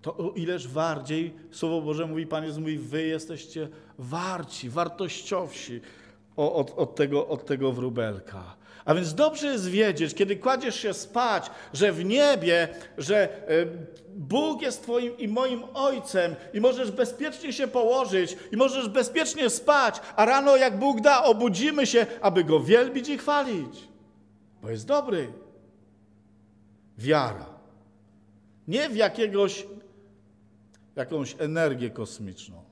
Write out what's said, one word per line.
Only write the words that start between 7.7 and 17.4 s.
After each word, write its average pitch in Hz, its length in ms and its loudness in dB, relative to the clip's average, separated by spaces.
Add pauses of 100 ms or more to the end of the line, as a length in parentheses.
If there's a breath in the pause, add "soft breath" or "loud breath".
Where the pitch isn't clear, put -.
wróbelka. 110 840 -6 (280 loud breath)
A 156 100 4
więc 165 200 -2
dobrze 302 320 0
jest 220 220 -2
wiedzieć, 180 460 0
kiedy 196 220 0
kładziesz 254 440 -2
się 202 140 -4
spać, 226 560 -2 (220 loud breath)
że 185 200 4
w 165 120 -4
niebie, 185 640 4 (300 loud breath)
że, 185 500 0
e, 165 180 4 (500)
Bóg 240 460 -2
jest 262 200 -4
twoim 240 360 -2
i 226 100 -4
moim 233 340 -2 (120)
Ojcem 202 600 0 (180 loud breath)
i 208 60 -2
możesz 247 300 2
bezpiecznie 254 640 -4